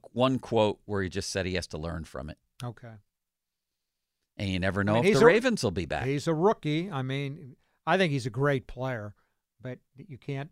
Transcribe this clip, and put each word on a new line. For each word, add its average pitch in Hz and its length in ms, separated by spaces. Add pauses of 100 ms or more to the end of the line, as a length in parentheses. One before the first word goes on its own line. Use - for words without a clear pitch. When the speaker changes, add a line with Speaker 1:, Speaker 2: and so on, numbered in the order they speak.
(120)
Speaker 1:
one 127 280
quote 107 460
where 98 160
he 92 60
just 92 220
said 92 160
he 90 80
has 87 140
to 82 100
learn 82 260
from 71 260
it. - 80 (260)
Speaker 2:
Okay. 117 300 (1400)
Speaker 1:
And 101 120
you 92 100
never 95 260
know 104 80
Speaker 2:
I - 40
mean, 131 80
Speaker 1:
if 190 60
Speaker 2:
he's 180 80
Speaker 1:
the - 60
Speaker 2:
a, 160 40
Speaker 1:
Ravens 226 340
will 104 80
be 87 160
back. 76 200
Speaker 2:
he's 139 200
a 165 60
rookie. 165 580
I 135 120
mean, 139 540 (300)
I 170 120
think 185 140
he's 127 120
a 120 60
great 135 360
player, 120 480 (460)
but 127 180 (180)
you 131 200
can't, 139 360